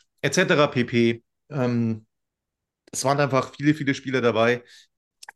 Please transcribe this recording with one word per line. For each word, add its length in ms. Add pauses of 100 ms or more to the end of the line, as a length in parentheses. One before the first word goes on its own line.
(220)
et 120
cetera 340
pp. 560 (260)
Ähm, 560 (840)
es 120
waren 140
einfach 380
viele, 180
viele 200
Spieler 260
dabei, 420 (720)